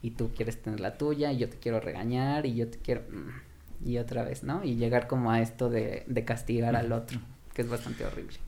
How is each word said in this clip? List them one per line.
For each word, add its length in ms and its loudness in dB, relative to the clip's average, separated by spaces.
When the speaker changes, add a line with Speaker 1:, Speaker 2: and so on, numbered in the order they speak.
Speaker 1:
y 80 -2
tú 240 0
quieres 260 -2
tener 180 -4
la 200 -2
tuya, 320 2
y 80 2
yo 100 2
te 80 -12
quiero 220 2
regañar, 640 0
y 100 2
yo 120 2
te 100 -8
quiero, 320 0
mm, 800 -8
y 80 2
otra 260 0
vez, 200 -4
¿no? 200 -2
Y 120 2
llegar 320 4
como 240 4
a 100 6
esto 300 2
de, 340 0
de 200 0
castigar 500 2
al 160 2
Speaker 2:
Ujú. 40 2
Speaker 1:
otro, 240 -4
que 80 0
es 60 -2
bastante 360 -4
horrible. 320 -6